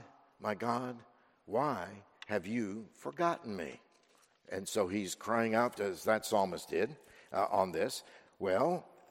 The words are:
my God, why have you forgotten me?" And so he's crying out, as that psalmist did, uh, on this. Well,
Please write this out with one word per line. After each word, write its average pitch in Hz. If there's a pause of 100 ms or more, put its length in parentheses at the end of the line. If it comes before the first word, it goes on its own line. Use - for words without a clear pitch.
(400)
my 104
God, 120 (480)
why 110 (400)
have 98
you 110
forgotten 143
me?" 73 (720)
And 95
so 104
he's 95
crying 113
out, 120
as 98
that 110
psalmist 95
did, 107 (360)
uh, 101
on 95
this. 90 (360)
Well, 120 (240)